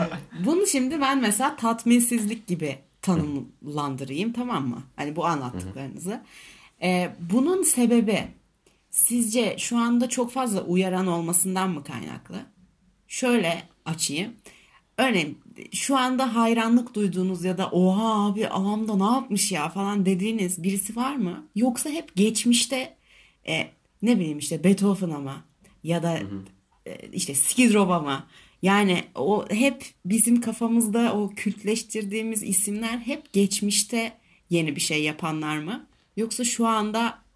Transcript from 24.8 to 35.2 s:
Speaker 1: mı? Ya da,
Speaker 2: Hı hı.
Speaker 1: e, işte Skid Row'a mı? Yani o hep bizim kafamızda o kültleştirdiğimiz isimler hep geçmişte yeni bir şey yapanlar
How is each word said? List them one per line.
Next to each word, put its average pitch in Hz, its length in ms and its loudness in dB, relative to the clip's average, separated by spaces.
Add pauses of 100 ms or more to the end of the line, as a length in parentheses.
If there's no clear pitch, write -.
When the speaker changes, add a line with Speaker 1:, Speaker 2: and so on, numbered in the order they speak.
Speaker 1:
mı? 139 160 -8 (480)
Ya 165 200 -2
da, 170 80 0
Speaker 2:
Hı 160 120 -4
hı. 98 180 -10 (440)
Speaker 1:
e, - 280 -16
işte 143 220 -4
Skid 233 380 4
Row'a 180 260 4
mı? 139 240 -4 (380)
Yani 190 420 4 (120)
o 196 340 0
hep 247 360 0 (200)
bizim 233 360 6
kafamızda 226 720 2
o 202 160 -2
kültleştirdiğimiz 214 1120 -4
isimler 220 540 -2
hep 247 360 -8
geçmişte 208 800 0 (360)
yeni 160 260 0
bir - 60 -4
şey 156 220 0
yapanlar 151 540 -4